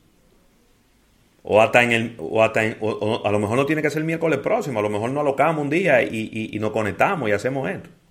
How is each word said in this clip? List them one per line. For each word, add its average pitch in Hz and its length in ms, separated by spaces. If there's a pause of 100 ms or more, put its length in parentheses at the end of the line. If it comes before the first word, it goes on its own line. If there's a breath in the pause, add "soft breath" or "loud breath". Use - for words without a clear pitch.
(1400)
o - 180
hasta 113 220
en 120 120
el, 113 260
o 110 240
hasta 113 200
en, 110 160
o, 107 120
o 107 360
a 101 40
lo 104 80
mejor 107 180
no 139 80
tiene 156 160
que 151 80
ser 156 120
el 156 40
miércoles 160 320
próximo, 147 400
a 104 60
lo 107 80
mejor 107 180
nos 143 120
alocamos 147 420
un 139 80
día 156 320
y, 110 280
y, 110 240
y 104 40
nos 107 100
conectamos 113 580
y 104 40
hacemos 131 360
esto. 156 220 (220)